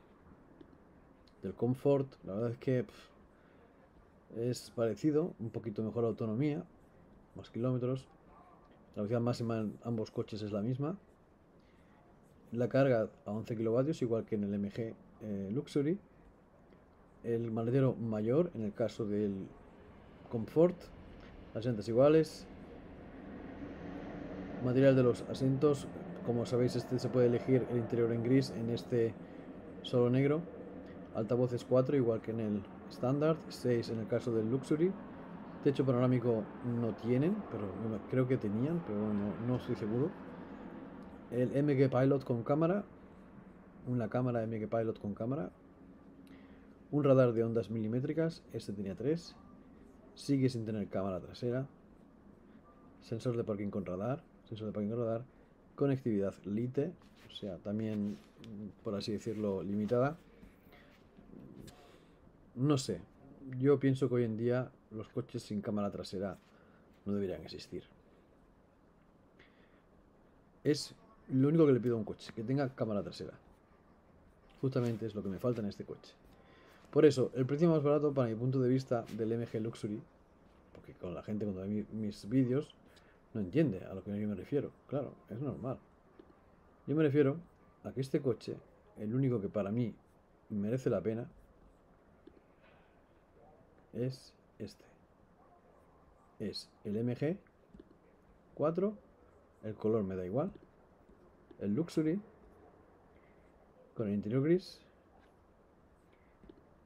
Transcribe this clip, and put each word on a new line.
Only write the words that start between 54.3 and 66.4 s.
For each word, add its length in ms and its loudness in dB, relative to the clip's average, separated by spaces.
Sensor 240 -8
de 40 -4
parking 180 -2
con 100 -2
radar. 240 -2
Conectividad 580 2
Lite. 480 -2
O 60 -20
sea, 260 -10
también, 580 -2
por 100 -4
así 160 -4
decirlo, 540 -2
limitada. 520 2
No 240 4
sé. 220 -4
Yo 220 6
pienso 280 2
que 60 0
hoy 100 4
en 120 0
día 340 0
los 160 -10
coches 340 -6
sin 180 -4
cámara 300 -2
trasera 480 -6